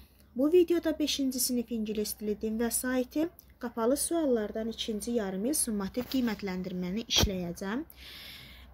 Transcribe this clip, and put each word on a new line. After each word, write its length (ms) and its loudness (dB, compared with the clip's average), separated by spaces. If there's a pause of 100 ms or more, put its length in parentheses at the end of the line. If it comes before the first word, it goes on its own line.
(360)
Bu 160 4
videoda 460 6
beşinci 420 0
sinif 320 -2
ingilis 480 -2
dili 200 -2
din 180 -2
vəsaiti, 680 0 (300)
qapalı 380 2
suallardan 720 0
ikinci 420 -4
yarım 400 0
il 80 0
summativ 540 -2
qiymətləndirməni 1000 -2
işləyəcəm. 720 0 (920)